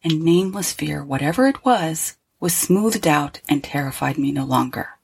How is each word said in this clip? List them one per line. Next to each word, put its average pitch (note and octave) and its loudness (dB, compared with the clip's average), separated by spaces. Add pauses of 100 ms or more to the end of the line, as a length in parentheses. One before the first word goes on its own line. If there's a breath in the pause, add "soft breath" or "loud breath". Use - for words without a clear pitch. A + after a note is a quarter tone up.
and D#3+ 0
nameless F#3 2
fear, D3 -6
whatever C#3+ 0
it C4+ 0
was, E3+ 0 (240)
was F3 0
smoothed G#3 2
out D3 0
and C#3+ 0
terrified C3+ -4
me C#3 0
no C#3 -2
longer. B2+ -2 (140)